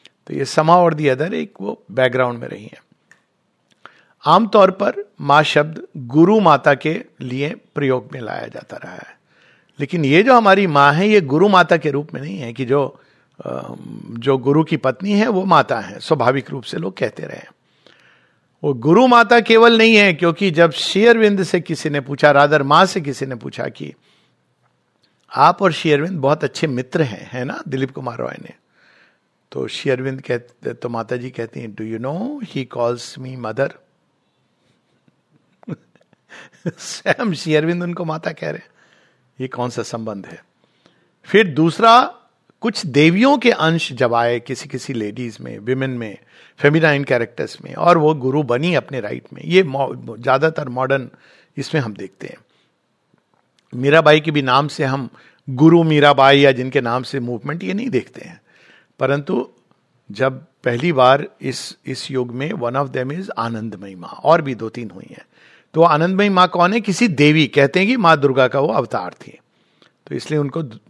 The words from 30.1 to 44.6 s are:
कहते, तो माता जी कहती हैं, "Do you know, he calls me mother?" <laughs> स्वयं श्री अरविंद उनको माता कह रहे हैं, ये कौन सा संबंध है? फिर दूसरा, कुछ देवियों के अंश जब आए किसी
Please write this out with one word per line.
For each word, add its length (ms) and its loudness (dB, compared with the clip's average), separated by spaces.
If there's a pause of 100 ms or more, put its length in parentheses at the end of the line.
कहते, 520 -10
तो 160 -10
माता 260 -8
जी 140 -10
कहती 300 -12
हैं, 160 -14
"Do 60 -12
you 200 -10
know, 540 -10
he 100 -8 (120)
calls 480 -6
me 200 -14
mother?" 260 -4 (3000)
<laughs> 120 -12
स्वयं 540 -4
श्री 220 -4
अरविंद 280 -2
उनको 220 -8
माता 260 -8
कह 180 -10
रहे 80 -8
हैं, 120 -20 (720)
ये 60 -8
कौन 220 -6
सा 140 -8
संबंध 420 -10
है? 180 -20 (800)
फिर 240 4
दूसरा, 680 2 (480)
कुछ 240 -4
देवियों 520 4
के 140 2
अंश 420 -2
जब 200 -2
आए 260 0
किसी 300 -12